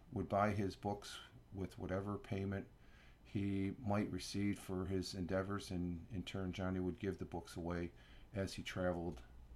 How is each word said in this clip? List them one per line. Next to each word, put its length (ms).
would 160
buy 220
his 260
books 400
with 240
whatever 380
payment 500
he 480
might 260
receive 460
for 280
his 280
endeavors, 560
and 300
in 80
turn, 280
Johnny 300
would 180
give 200
the 80
books 300
away 340
as 200
he 80
traveled, 580